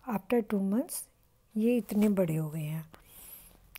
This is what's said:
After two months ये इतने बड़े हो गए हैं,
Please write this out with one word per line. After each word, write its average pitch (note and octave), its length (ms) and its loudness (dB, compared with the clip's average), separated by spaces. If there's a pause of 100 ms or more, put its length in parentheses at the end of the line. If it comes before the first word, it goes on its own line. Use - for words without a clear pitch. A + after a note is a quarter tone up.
After A3+ 340 0
two G#3 160 -2 (120)
months C4 280 -2 (560)
ये A#3 220 2
इतने G#3 320 2
बड़े F#3 260 2
हो D#3 140 -2
गए D#3 140 -6
हैं, D#3 220 -6 (920)